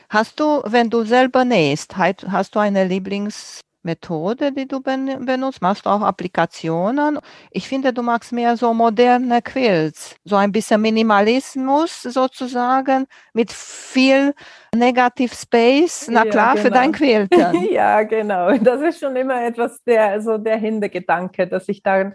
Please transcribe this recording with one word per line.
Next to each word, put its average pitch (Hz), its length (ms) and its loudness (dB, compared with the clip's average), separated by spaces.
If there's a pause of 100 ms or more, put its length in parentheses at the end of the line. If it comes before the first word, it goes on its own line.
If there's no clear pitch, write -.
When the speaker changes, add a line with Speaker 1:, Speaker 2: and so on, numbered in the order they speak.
Speaker 1:
Hast 220 300 -2
du, 302 260 0
wenn 233 240 0
du 233 140 -2
selber 254 420 2
nähst, 165 520 0
halt, 220 340 -2
hast 196 240 -4
du 220 40 0
eine 202 280 0
Lieblings- 196 720 -8 (280)
Methode, 180 640 -4
die 269 160 -8
du 269 140 -8
ben-, 269 440 -6
benutzt? 262 360 -4
Machst 190 240 -2
du - 40 0
auch 208 120 2
Applikationen? 190 1160 -2 (320)
Ich - 160 -8
finde, 269 260 -2
du 240 100 -6
magst 233 300 -4
mehr 240 240 0
so 233 160 0
moderne 240 680 2
Quilts, 185 760 -2 (100)
so 196 100 0
ein 202 160 2
bisschen 214 300 0
Minimalismus 226 1200 0
sozusagen, 262 1040 -2 (260)
mit 220 180 -2
viel 269 840 0 (420)
Negative 247 580 2
Space. 262 760 2
Na 226 160 4
Speaker 2:
Ja, 220 40 -2
Speaker 1:
klar, 214 280 2
für - 60 -2
Speaker 2:
genau. 240 120 2
Speaker 1:
dein 262 160 4
Quilten. 285 800 2
Speaker 2:
<laughs> - 0 -
Ja, 208 320 2
genau. 208 540 0
Das 240 240 2
ist 320 180 -2
schon 269 160 -6
immer 254 280 -2
etwas 233 420 -4
der, 214 360 2
so 220 160 -2
der 220 200 -2
Hintergedanke, 190 920 -4
dass 190 220 -6
ich 196 120 -6
da 196 340 0